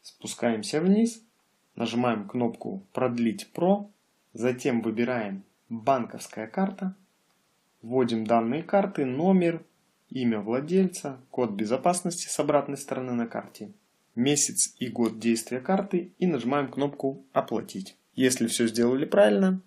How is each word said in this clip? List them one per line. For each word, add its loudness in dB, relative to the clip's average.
Спускаемся -4
вниз, 2
нажимаем 0
кнопку -4
«Продлить 0
Pro», 2
затем 0
выбираем -2
«Банковская -2
карта», -4
вводим 0
данные 2
карты, 0
номер, 2
имя 0
владельца, 0
код 0
безопасности 0
с -6
обратной 0
стороны -6
на -2
карте, -12
месяц 0
и -4
год -2
действия 0
карты -2
и 0
нажимаем 0
кнопку -4
«Оплатить». -4
Если 2
все 0
сделали 2
правильно 4